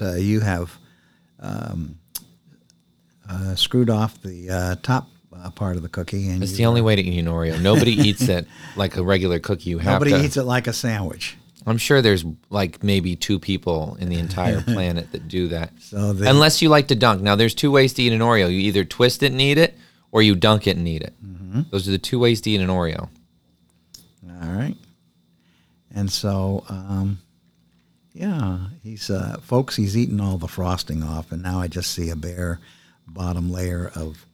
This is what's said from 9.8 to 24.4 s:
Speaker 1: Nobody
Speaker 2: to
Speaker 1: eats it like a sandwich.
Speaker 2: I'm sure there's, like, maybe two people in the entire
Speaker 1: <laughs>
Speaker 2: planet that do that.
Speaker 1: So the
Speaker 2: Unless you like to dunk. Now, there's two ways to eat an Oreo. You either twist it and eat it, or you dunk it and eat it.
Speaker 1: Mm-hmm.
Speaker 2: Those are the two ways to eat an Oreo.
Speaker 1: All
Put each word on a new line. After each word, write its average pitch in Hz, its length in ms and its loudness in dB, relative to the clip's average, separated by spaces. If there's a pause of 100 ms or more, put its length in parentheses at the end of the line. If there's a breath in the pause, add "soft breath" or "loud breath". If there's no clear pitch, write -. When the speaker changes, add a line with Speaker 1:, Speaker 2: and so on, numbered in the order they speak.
Speaker 1:
Nobody 143 180 2
Speaker 2:
to 92 120 4
Speaker 1:
eats - 120 -2
it 139 80 0
like 123 220 0
a 120 60 -4
sandwich. 104 640 -6 (300)
Speaker 2:
I'm 110 120 0
sure 139 220 4
there's, 101 240 4 (260)
like, 95 320 -2
maybe 92 340 2
two 101 220 -2
people 82 600 -4
in 90 80 -4
the 87 100 -2
entire 90 420 -2
Speaker 1:
<laughs> - 20 -6
Speaker 2:
planet 90 500 -2
that - 160 -10
do 90 200 -2
that. 82 320 -6
Speaker 1:
So 101 340 -2
the 101 160 2
Speaker 2:
Unless 151 320 4
you 160 80 6
like 147 180 6
to 143 60 4
dunk. 107 260 4
Now, 101 160 4
there's 110 180 2
two 147 160 0
ways 135 240 6
to 127 80 -2
eat 120 100 4
an 110 80 2
Oreo. 113 300 4
You 92 100 0
either 98 240 2
twist - 380 2
it 135 100 2
and 131 80 -2
eat 143 180 2
it, - 160 4 (380 soft breath)
or 110 100 6
you 104 120 6
dunk 104 320 4
it 92 100 2
and 85 120 -2
eat 80 140 -4
it. - 120 -12 (100)
Speaker 1:
Mm-hmm. 95 460 -6
Speaker 2:
Those 95 160 -2
are 98 60 -2
the 92 60 0
two - 200 -4
ways 120 240 4
to 110 80 -2
eat 104 100 2
an 92 80 0
Oreo. 85 400 -2 (1200)
Speaker 1:
All 87 200 -12